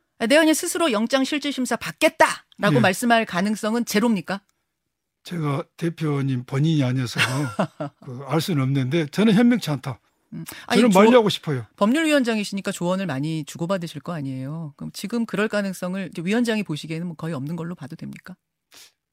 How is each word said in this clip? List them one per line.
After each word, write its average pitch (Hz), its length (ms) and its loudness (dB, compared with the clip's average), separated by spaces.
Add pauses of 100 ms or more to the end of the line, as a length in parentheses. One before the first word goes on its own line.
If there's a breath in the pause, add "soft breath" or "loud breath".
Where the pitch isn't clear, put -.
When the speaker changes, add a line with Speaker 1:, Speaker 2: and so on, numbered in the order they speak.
(180)
Speaker 1:
"아, 233 80 -2
내가 285 160 6
그냥 311 120 6
스스로 339 380 0
영장 233 320 0
실질심사 269 520 -4
받겠다"라고 - 1000 0
Speaker 2:
예. 233 40 4
Speaker 1:
말씀할 220 460 2
가능성은 214 580 -2
제로입니까? 208 560 0 (840)
Speaker 2:
제가 147 420 -4 (120)
대표님 143 680 -2
본인이 147 380 2
아니어서 123 380 0
Speaker 1:
<laughs> 139 800 -4
Speaker 2:
그 135 260 -14
알 151 140 0
수는 151 220 0
없는데, 139 460 0
저는 208 260 4
현명치 240 360 4
않다. 131 300 -6 (320)
Speaker 1:
음. 165 120 -10 (220 loud breath)
아니, 196 140 4
Speaker 2:
저는 233 120 6
Speaker 1:
조-, 180 80 8
Speaker 2:
만류하고 226 280 8
싶어요. 131 380 -4 (100)
Speaker 1:
법률위원장이시니까 226 960 0
조언을 185 340 -2
많이 151 380 -4
주고받으실 170 560 -6
거 170 140 -10
아니에요. 139 640 -8
그럼 156 180 -12
지금 226 320 -6
그럴 208 220 -2
가능성을 190 640 -6
이제 170 120 -10
위원장이 220 380 0
보시기에는 160 460 -8
뭐 156 80 -12
거의 165 180 -8
없는 147 220 -8
걸로 170 180 -8
봐도 143 220 -16
됩니까? 139 380 -16 (800 soft breath)